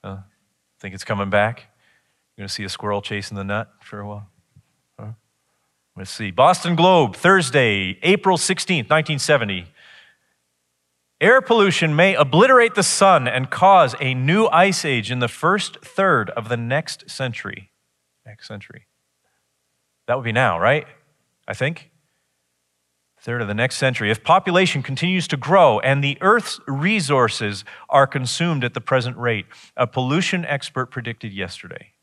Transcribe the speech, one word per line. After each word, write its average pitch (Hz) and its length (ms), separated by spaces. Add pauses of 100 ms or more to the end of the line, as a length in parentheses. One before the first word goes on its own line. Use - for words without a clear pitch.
Uh, 98 140 (640)
think 95 140
it's 95 100
coming 101 260
back? 104 380 (680)
You're 104 80
gonna 95 60
see - 140
a 95 60
squirrel 101 320
chasing 101 360
the 98 60
nut 101 280 (100)
for - 180
a 101 80
while? 104 220 (720)
Huh? 110 120 (840)
Let's 95 160
see. 101 200
Boston 170 440
Globe, 170 400
Thursday, 123 880
April 190 340
sixteenth, 175 520
nineteen 151 300
seventy. 101 480 (1500)
"Air 233 180
pollution 190 560
may 190 180
obliterate 233 600
the 196 80
sun 175 440
and 127 220
cause 180 520
a 131 120
new 160 340
ice 185 360
age 120 280
in 127 80
the 120 100
first - 520
third 156 500
of 110 180
the 120 80
next 127 520
century." 113 600 (540)
Next 107 220
century. - 400 (1200)
That 120 80
would 127 100
be 117 80
now, 107 260
right? 127 280 (600)
I - 60
think. 147 380 (1300)
Third 120 220
of 107 60
the 104 80
next 123 220
century. 120 340
"If 110 120
population 180 600
continues 170 460
to 160 80
grow 139 420
and 139 240
the 139 180
Earth's 214 460
resources 139 1000 (240)
are 139 160
consumed 139 580
at 120 120
the 123 60
present 123 360
rate," 113 300 (280)
a 120 120
pollution 156 580
expert 139 420
predicted 113 460
yesterday. 90 680